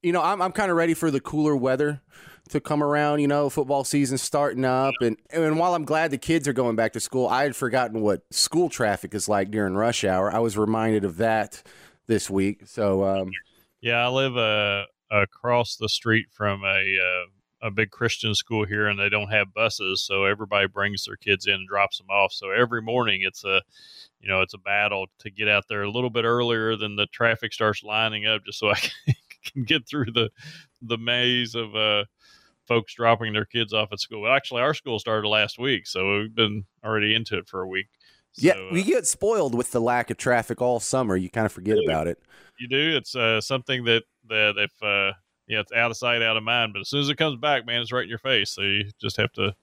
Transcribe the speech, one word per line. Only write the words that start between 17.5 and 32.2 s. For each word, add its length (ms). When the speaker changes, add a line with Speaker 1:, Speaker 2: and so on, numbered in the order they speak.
Speaker 2:
a 80
big 200
Christian 440
school 320
here, 220
and 120
they 80
don't 220
have 240
buses, 480
so 220
everybody 420
brings 400
their 100
kids 300
in 80
and 120
drops 300
them 140
off. 200
So 200
every 320
morning 400
it's 200
a, 200
you 80
know, 140
it's 100
a 60
battle 480
to 100
get 180
out 180
there 180
a 60
little 200
bit 160
earlier 500
than 200
the 100
traffic 480
starts 280
lining 440
up, 180
just 140
so 100
I 60
<laughs> 320
can, 80
can 200
get 240
through 240
the, 160
the 160
maze 560
of, 200
uh, 300